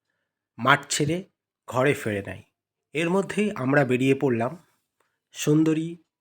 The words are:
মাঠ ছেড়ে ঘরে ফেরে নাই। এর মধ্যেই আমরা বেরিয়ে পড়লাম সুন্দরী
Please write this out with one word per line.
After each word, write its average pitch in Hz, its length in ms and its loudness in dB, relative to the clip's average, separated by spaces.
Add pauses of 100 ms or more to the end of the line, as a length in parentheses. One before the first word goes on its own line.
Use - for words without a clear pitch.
(600)
মাঠ 131 220 4 (100)
ছেড়ে 156 260 0 (520)
ঘরে 131 260 2
ফেরে 101 340 -4
নাই। 98 120 -12 (540)
এর 165 160 -2
মধ্যেই 196 460 0
আমরা 135 280 2
বেরিয়ে 127 380 2
পড়লাম 123 300 0 (840)
সুন্দরী 156 540 2 (320)